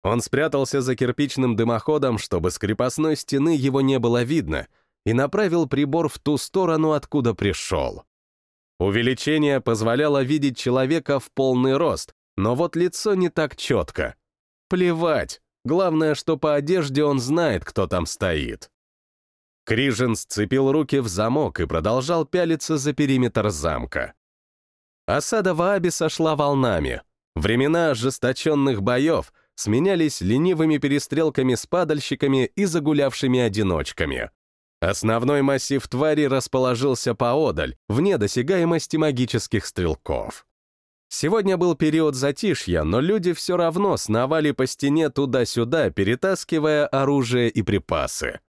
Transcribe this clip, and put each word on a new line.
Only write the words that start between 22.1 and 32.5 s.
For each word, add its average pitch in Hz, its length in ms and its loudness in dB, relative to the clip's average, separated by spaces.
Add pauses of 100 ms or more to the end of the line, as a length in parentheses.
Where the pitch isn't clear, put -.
пялиться 165 520 0
за 143 160 -2
периметр 127 580 2
замка. 73 640 -4 (920)
Осада 180 480 0
Ваабиса 175 540 0
шла 160 260 0
волнами. 123 680 0 (340)
Времена 135 540 2
ожесточённых 131 920 0
боёв 123 500 0 (220)
сменялись 160 680 0
ленивыми 156 580 2
перестрелками 139 760 0
с - 120 -6
падальщиками 147 800 0
и - 180 -2